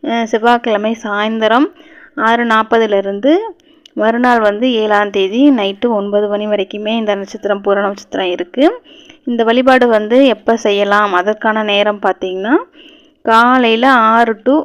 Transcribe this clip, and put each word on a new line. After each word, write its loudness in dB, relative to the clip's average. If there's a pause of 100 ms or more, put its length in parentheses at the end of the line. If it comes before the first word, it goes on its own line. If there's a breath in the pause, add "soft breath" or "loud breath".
அ, -2
செவ்வாய்க்கிழமை 0
சாயந்தரம் 0 (480 loud breath)
ஆறு 0
நாற்பதுலேருந்து 0 (580 soft breath)
மறுநாள் 0
வந்து 0
ஏழாம் 0
தேதி 2
நைட்டு -2
ஒன்பது -2
மணி -4
வரைக்குமே -4
இந்த -2
நட்சத்திரம், -6
பூர 0
நட்சத்திரம் -6
இருக்கு. -2 (440 loud breath)
இந்த -2
வழிபாடு 2
வந்து 2
எப்ப 0
செய்யலாம், 0
அதற்கான -2
நேரம் 0
பார்த்திங்கன்னா, -2 (680 loud breath)
காலையில 2
ஆறு 2
to 2